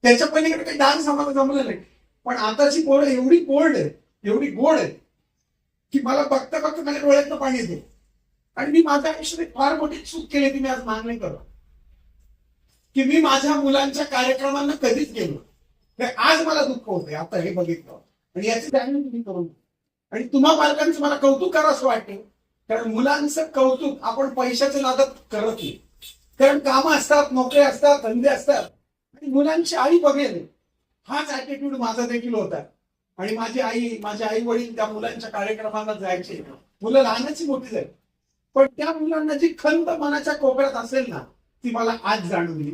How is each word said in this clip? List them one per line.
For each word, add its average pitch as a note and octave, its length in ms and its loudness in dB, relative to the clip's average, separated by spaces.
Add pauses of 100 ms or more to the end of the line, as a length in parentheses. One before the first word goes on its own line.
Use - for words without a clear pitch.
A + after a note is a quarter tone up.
त्याच्या B3 220 6
पलीकडे D#4 380 0
काही - 140 -8
डान्स C#4+ 300 4
आम्हाला C#4+ 240 0
जमलं C4+ 320 2
नाही, F#3 140 -6 (480)
पण B3 100 -4
आताची C#4+ 460 2
पोरं C#4 240 4
एवढी C4+ 380 4
बोल्ड C#4+ 320 2
आहे, D#3 120 -2 (360)
एवढी A#3+ 260 0
गोड C4+ 280 2
आहे - 120 -2 (1000)
की C#4 100 2
मला C4+ 200 0
बघता C4+ 360 -2
बघता D#4 240 -4
माझ्या C#4+ 200 -4
डोळ्यातनं C#4+ 340 4
पाणी C4 220 -2
येते. E3+ 260 -6 (720)
आणि C#4 160 -4
मी E4 100 8
माझ्या D4 300 2
आयुष्यात E4 340 -8
एक - 80 -20
फार C#4+ 220 2
मोठी D4+ 220 -6
चूक - 340 -12
केली, C#4 200 2
ती C4+ 60 -6
मी C4 100 -2
आज B3+ 160 -4
मान्य A3+ 340 -6
करतो F3+ 280 -10 (1500)
की C4+ 80 2
मी D4 160 4
माझ्या C#4+ 360 2
मुलांच्या C#4 500 0
कार्यक्रमांना C#4 760 -2
कधीच C#4+ 300 0
गेलो F#3 260 -6 (600)
नाही. A#3+ 140 -4
आज D#4 340 2
मला D4 180 0
दुःख B3+ 220 -6
होतंय E3 280 -6
आता E3 240 -6
हे F3 140 -4
बघितलं, E3+ 460 -6 (380)
आणि G3+ 120 -4
याची A3+ 200 -4
जाणीव C4+ 340 -2
तुम्ही A#3 200 -8
करून, F3+ 240 -6 (680)
आणि B3 160 -6
तुम्हा C#4+ 280 6
पालकांचं D4+ 440 2
मला C#4+ 160 0
कौतुक C#4 380 2
करावं D4+ 180 4
असं B3+ 140 -2
वाटतं, A3 300 -2 (540)
कारण A3+ 220 -4
मुलांचं D4 640 0
कौतुक C4+ 480 0
आपण B3+ 280 -2
पैशाच्या C4 520 0
नादात C4 320 0 (180)
करत A3 200 -2
नाही, E3 180 -8 (680)
कारण C#4+ 180 6
कामं C#4 380 2
असतात, C#4+ 360 2
नोकऱ्या C4 360 4
असतात, C#4+ 340 4
धंदे A#3+ 260 0
असतात, C#4+ 360 0 (500)
आणि C#4+ 180 -10
मुलांची D#4+ 440 2
आई D#4+ 240 4
बघेल C4+ 440 0 (640)
हाच D4 220 -4
ॲटिट्यूड C#4 460 -8
माझा A#3 300 -4
देखील A#3+ 280 -4
होता. E3+ 280 -4 (560)
आणि G#3+ 180 -6
माझी A3+ 240 -6
आई, A#3 420 -4
माझे G#3 220 -8
आई A3+ 180 -2
वडील A#3+ 340 -4
त्या G#3+ 100 0
मुलांच्या A3+ 440 -8
कार्यक्रमाला G#3+ 640 -6
जायचे, F3+ 480 -8 (400)
मुलं B3+ 200 4
लहानाची C4 440 -2
मोठी B3+ 220 -4
झाली, F#3+ 180 -6 (720)
पण C4+ 100 8 (100)
त्या D4+ 160 -4
मुलांना D#4 420 -2
जी E4 240 2
खंत D#4+ 320 0
मनाच्या D4 440 -2
कोपऱ्यात C4+ 420 0
असेल B3 320 -4
ना, E3 100 -10 (460)
ती A#3+ 60 -2
मला A#3 340 -2
आज G3 260 -2
जाणवली. E3 440 -4